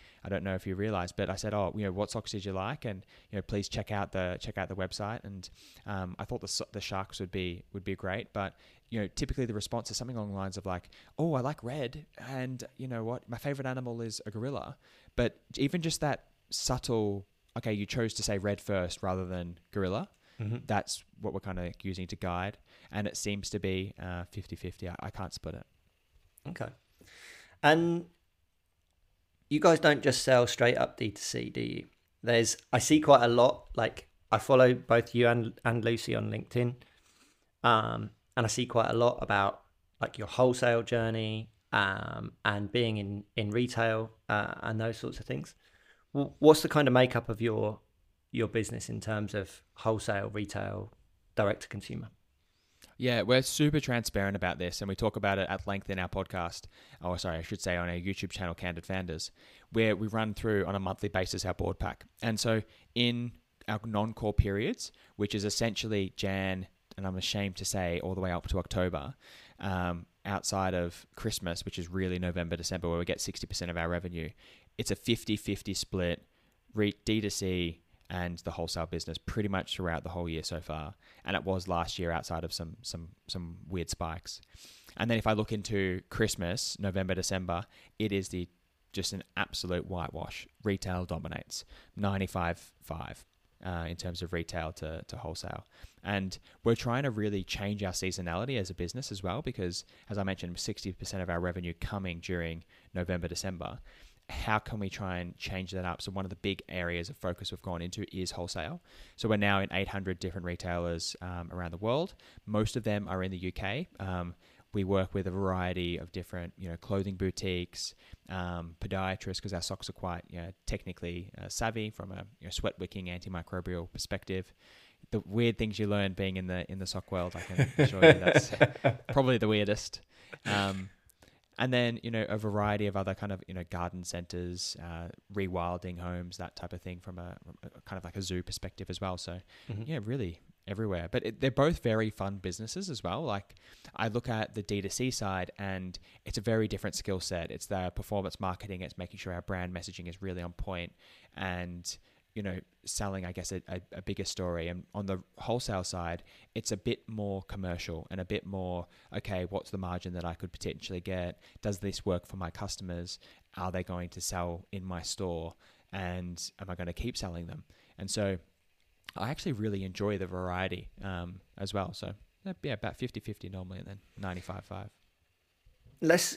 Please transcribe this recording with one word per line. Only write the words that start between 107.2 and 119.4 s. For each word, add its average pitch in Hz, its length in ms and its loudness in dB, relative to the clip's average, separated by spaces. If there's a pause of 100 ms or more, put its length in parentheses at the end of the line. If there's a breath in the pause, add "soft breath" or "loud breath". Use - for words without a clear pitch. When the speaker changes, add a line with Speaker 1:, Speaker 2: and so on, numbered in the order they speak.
Speaker 1:
we've 92 100 -10
gone 87 200 -4
into 90 220 -6 (120)
is 92 160 -2
wholesale. 90 500 -6 (340 soft breath)
So - 120 0
we're 107 80 6
now 101 240 6
in 98 120 0
eight 98 160 2
hundred 95 300 -4
different 90 280 -6
retailers, 87 760 -2
um, 87 300 -8
around 87 200 -6
the 87 60 -8
world. 127 360 0 (300 soft breath)
Most 107 320 2
of 113 80 -2
them 104 240 0
are 92 140 0
in 95 80 -2
the 92 80 -4
U 90 140 -4
K. 113 360 -4 (120)
Um, 90 340 -4 (380 soft breath)
we 101 120 2
work 95 300 2
with 95 120 0
a 92 40 -2
variety 90 640 0
of - 160 -8
different, 87 460 -8
you 92 100 -8
know, 85 80 -6
clothing 98 400 -2
boutiques, 90 800 -2 (340 soft breath)
um, 87 520 -4
podiatrists, 95 600 -2